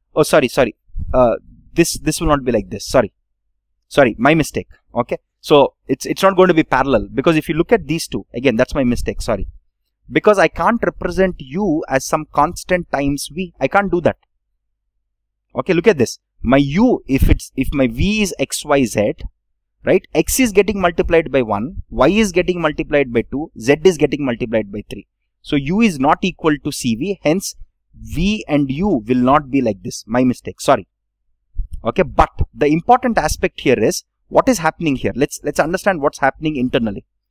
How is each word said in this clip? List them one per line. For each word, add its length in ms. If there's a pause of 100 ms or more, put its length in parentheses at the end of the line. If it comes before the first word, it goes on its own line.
(160)
oh, 80
sorry, 240
sorry, 280 (380)
uh, 220 (380)
this, 260
this 200
will 80
not 160
be 80
like 180
this. 160
Sorry, 280 (760)
sorry, 300
my 160
mistake. 340 (280)
Okay, 220 (240)
so 320 (140)
it's, 180
it's 180
not 120
going 120
to 60
be 100
parallel 500
because 220
if 140
you 60
look 160
at 160
these 200
two, 260
again, 220
that's 200
my 80
mistake. 380
Sorry, 260 (640)
because 300
I 80
can't 340
represent 580
u 500
as 160
some 280
constant 580
times 400
v. 280
I 80
can't 240
do 100
that. 160 (1400)
Okay, 180
look 140
at 100
this. 220 (220)
My 160
u, 500
if 220
it's, 260
if 180
my 140
v 340
is 180
x, 240
y, 220
z, 300 (680)
right? 300
X 260
is 120
getting 280
multiplied 520
by 100
one, 480
y 200
is 220
getting 300
multiplied 500
by 120
two, 360
z 240
is 140
getting 280
multiplied 460
by 180
three. 180 (340)
So 140
u 260
is 180
not 240
equal 400
to 80
C 240
V, 280
hence 320 (400)
v 520
and 220
u 380
will 100
not 320
be 120
like 220
this. 220
My 180
mistake, 360
sorry. 280 (960)
Okay, 200
but 280 (220)
the 140
important 500
aspect 440
here 180
is 240 (240)
what 220
is 80
happening 400
here. 180
Let's, 280
let's 160
understand 420
what's 180
happening 380
internally. 480 (260)